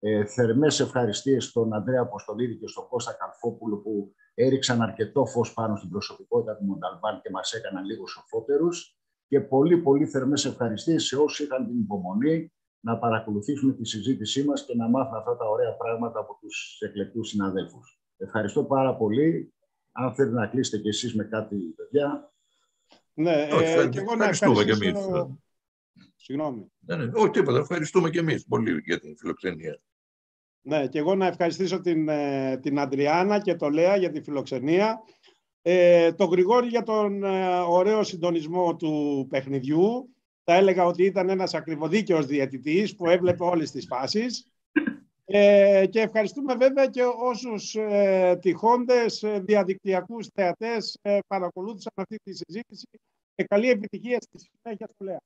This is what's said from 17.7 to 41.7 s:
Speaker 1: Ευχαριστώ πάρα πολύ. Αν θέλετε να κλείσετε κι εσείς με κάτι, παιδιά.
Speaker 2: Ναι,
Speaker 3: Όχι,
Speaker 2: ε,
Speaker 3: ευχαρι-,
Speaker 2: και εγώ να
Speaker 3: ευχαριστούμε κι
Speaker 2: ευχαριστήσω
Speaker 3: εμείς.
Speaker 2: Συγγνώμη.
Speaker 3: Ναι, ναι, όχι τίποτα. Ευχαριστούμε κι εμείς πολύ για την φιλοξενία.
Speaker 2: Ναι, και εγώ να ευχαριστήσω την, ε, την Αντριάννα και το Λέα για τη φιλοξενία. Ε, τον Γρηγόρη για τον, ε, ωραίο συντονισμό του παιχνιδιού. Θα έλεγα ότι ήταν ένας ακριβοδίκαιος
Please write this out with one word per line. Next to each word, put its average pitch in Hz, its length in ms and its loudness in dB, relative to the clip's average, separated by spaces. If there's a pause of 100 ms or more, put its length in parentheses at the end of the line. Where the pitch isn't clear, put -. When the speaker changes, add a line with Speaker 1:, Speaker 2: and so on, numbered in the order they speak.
Speaker 1:
Ευχαριστώ 110 480 -4
πάρα 135 320 0
πολύ. 135 580 0 (380)
Αν 123 220 -6
θέλετε 120 220 2
να 110 100 0
κλείσετε 123 360 -2
κι 107 60 -2
εσείς 110 260 -4
με 107 100 -2
κάτι, 110 320 -6
παιδιά. 135 760 -4 (840)
Speaker 2:
Ναι, 151 380 0
Speaker 3:
Όχι, 165 120 4
Speaker 2:
ε, 160 60 0
Speaker 3:
ευχαρι-, 165 200 4
Speaker 2:
και 123 100 -6
εγώ 226 160 -4
να 220 80 2
Speaker 3:
ευχαριστούμε 170 400 2
κι - 60 0
Speaker 2:
ευχαριστήσω 185 460 -2
Speaker 3:
εμείς. 131 200 -6 (800)
Speaker 2:
Συγγνώμη. 135 640 -8
Speaker 3:
Ναι, - 160 -8
ναι, 127 180 -4
όχι 220 160 4
τίποτα. 139 280 2
Ευχαριστούμε 160 520 0
κι 165 80 -2
εμείς 156 280 -2
πολύ 113 380 0
για 85 160 -4
την 76 160 -18
φιλοξενία. 82 640 -8 (840)
Speaker 2:
Ναι, 143 240 -2
και 135 120 -4
εγώ 160 160 2
να 190 120 2
ευχαριστήσω 175 540 -2
την, 160 280 0
ε, 139 540 -2
την 143 160 -2
Αντριάννα 147 600 2
και 190 140 0
το 165 140 -4
Λέα 170 280 4
για 180 140 0
τη 147 120 -8
φιλοξενία. 151 760 -2 (640)
Ε, 175 500 6
τον 180 180 2
Γρηγόρη 190 360 4
για 233 160 0
τον, 208 420 0
ε, 190 340 0
ωραίο 180 440 4
συντονισμό 170 720 -2
του 147 540 -2
παιχνιδιού. 139 840 0 (300)
Θα 170 100 4
έλεγα 185 320 6
ότι 175 180 2
ήταν 190 240 2
ένας 190 260 -2
ακριβοδίκαιος 156 720 0